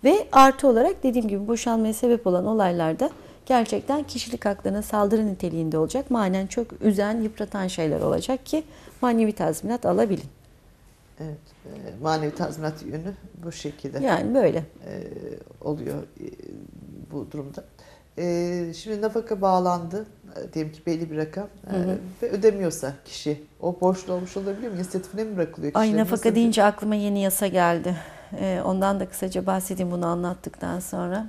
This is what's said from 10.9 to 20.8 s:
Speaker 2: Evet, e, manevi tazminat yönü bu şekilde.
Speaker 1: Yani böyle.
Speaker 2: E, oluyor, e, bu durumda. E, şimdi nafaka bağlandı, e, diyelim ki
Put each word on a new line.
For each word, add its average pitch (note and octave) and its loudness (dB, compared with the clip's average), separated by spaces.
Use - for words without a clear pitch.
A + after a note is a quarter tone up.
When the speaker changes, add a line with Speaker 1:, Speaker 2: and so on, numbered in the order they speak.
Speaker 2:
Evet, D#3 -10
e, C#3+ -14
manevi D#3 0
tazminat D#3 -6
yönü E3 -8
bu E3 -10
şekilde. D3 -8
Speaker 1:
Yani G#3 2
böyle. G#3 4
Speaker 2:
E, - -10
oluyor, C#3+ -6
e, - -16
bu C#3+ -8
durumda. D3 -12
E, F3 -2
şimdi G#3+ -8
nafaka A3 -2
bağlandı, F3+ 2
e, - -12
diyelim D#3 -4
ki - -20